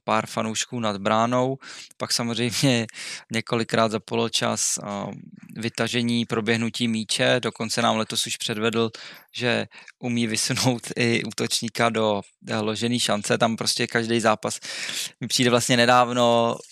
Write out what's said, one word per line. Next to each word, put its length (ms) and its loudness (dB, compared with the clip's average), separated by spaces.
pár 220 0
fanoušků 540 -4
nad 180 -2
bránou, 600 2
pak 140 -6
samozřejmě 760 0
<laughs> 260 -14
několikrát 580 0
za 80 -2
poločas, 800 -2
eh, 100 -10
vytažení, 720 -2
proběhnutí 600 0
míče, 560 0
dokonce 380 -4
nám 160 2
letos 300 -2
už 100 -6
předvedl, 520 0
že 300 0
umí 280 -2
vysunout 600 0
<laughs> 80 -10
i 280 2
útočníka 680 2
do, 320 2
eh, 100 -2
ložený 400 -2
šance, 380 0
tam 180 2
prostě 320 -2
každý 320 0
zápas 400 0
mi 60 -8
přijde 220 2
vlastně 280 4
nedávno, 800 4